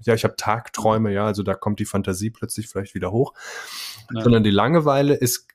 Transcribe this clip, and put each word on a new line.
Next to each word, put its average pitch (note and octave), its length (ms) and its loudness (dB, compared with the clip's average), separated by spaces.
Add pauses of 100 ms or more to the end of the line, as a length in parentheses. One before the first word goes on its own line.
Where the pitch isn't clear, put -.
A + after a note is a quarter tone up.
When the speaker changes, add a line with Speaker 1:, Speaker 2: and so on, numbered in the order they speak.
Speaker 1:
ja, A#2 120 2
ich A2+ 120 0
hab - 120 0
Tagträume, A2 720 0
ja, G2+ 140 0
also G#2 160 -2
da F#2+ 140 -2
kommt G#2 240 -4
die G#2 60 -2
Fantasie G2+ 440 -4
plötzlich A2 380 -10
vielleicht - 260 -8
wieder F2+ 180 -4
hoch. A#2+ 220 0 (800)
Speaker 2:
Ja. A2+ 80 -6
Speaker 1:
Sondern A#2 220 6
die G#2 80 4
Langeweile C#3 640 4
ist, - 400 -2